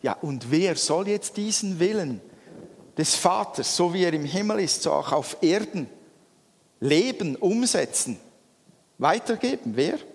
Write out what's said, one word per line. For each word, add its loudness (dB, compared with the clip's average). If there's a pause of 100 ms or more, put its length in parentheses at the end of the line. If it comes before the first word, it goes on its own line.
Ja, -4
und -6
wer 2
soll 0
jetzt -4
diesen -2
Willen 0 (800)
des 2
Vaters, 0
so 2
wie 2
er 2
im -2
Himmel 0
ist, 0
so 2
auch 2
auf -2
Erden 2 (920)
leben, 2
umsetzen, 0 (760)
weitergeben? 0
Wer? 0 (180)